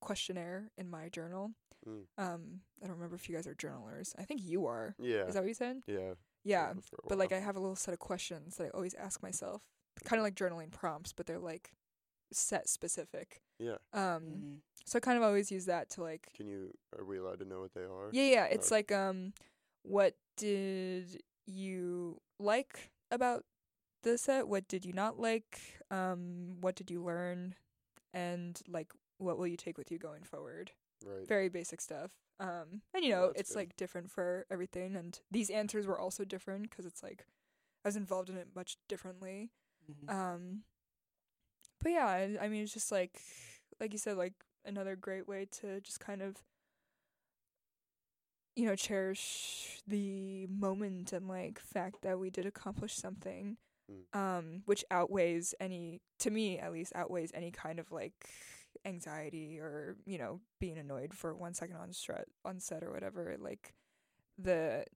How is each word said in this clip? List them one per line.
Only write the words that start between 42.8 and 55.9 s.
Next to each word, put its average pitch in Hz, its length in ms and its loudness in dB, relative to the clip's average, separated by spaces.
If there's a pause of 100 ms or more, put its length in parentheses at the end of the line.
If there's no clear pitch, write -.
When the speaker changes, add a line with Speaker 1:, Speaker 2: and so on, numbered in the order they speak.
Speaker 1:
like, 185 300 2 (580)
like 214 140 -2
you 214 60 -4
said, 208 180 0
like, 180 160 2 (320)
another 196 320 -2
great 190 320 -4
way 196 160 -2 (160)
to 196 220 -4
just - 180 -10
kind 202 220 -4
of, 196 200 -6 (2250)
you 226 100 6
know, 202 100 6
cherish - 1080 -2
the 196 600 0
moment 190 640 0
and, 190 160 -2
like, 185 300 -4
fact 185 440 -4
that 185 160 2
we 190 120 -2
did 180 160 -2
accomplish 214 480 -4
something, 190 640 -6 (340)
Speaker 2:
Mm. 190 160 -14 (120)
Speaker 1:
um, 180 460 0
which 196 260 6
outweighs 175 720 6
any, 175 400 -4 (200)